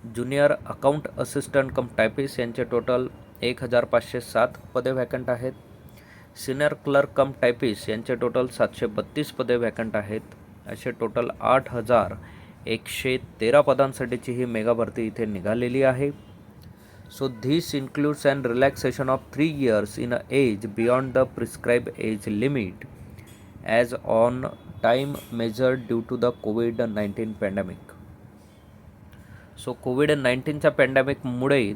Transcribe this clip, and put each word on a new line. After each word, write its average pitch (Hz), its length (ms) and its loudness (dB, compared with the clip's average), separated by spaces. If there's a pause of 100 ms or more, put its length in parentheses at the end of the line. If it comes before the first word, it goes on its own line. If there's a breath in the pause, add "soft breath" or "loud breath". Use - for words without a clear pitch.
(140)
ज्युनियर 139 380 2 (140)
अकाउंट 143 420 0 (100)
असिस्टंट 135 540 -2
कम 127 140 -2 (100)
टायपिस्ट 127 440 0
यांचे 120 240 -4
टोटल 123 420 0 (360)
एक 120 200 -2
हजार 120 220 2
पाचशे 120 360 0
सात - 380 0 (160)
पदे 127 160 0
व्हॅकंट 127 400 -4
आहेत. 127 220 -4 (840 loud breath)
सिनियर 147 380 -2 (100)
क्लर्क 139 320 4
कम 135 160 2 (100)
टायपिस्ट 120 480 0
यांचे 113 240 -4
टोटल 123 320 0
सातशे 123 400 0
बत्तीस 113 460 -4
पदे 123 240 0
व्हॅकंट 113 400 -2
आहेत. 107 240 -4 (460)
असे - 240 -8
टोटल 117 400 -2 (100)
आठ 123 340 2
हजार 113 400 2 (520 loud breath)
एकशे 127 500 -4 (240)
तेरा 120 200 6
पदांसाठीची 131 720 0
ही 123 120 -2
मेगा 113 280 0
भरती 113 340 -2
इथे 110 200 -4
निघालेली 117 560 -2
आहे. 135 280 2 (1000 loud breath)
So - 160 -6 (180)
this 156 300 0
includes 143 500 -2
an 139 200 6
relaxation 131 680 0
of 135 100 0 (100)
three 151 160 2 (120)
years 104 380 2
in 120 140 -4
a 120 80 -2 (100)
age 117 440 2
beyond 123 420 2
the 131 80 6 (140)
prescribed 120 500 0 (100)
age 110 300 -4
limit 107 560 -2 (920 loud breath)
as 120 180 2 (240)
on 123 280 2 (380)
time 135 320 2 (160)
measured 117 560 0
due 117 240 0
to 123 140 -4
the 123 40 4 (140)
covid 117 480 0
nineteen 107 500 -4
pandemic. 95 540 -6 (1700 loud breath)
So 123 180 -6
कोविड 135 280 2
नाईन्टीनच्या 139 600 2
पॅन्डेमिकमुळे 135 920 2 (140)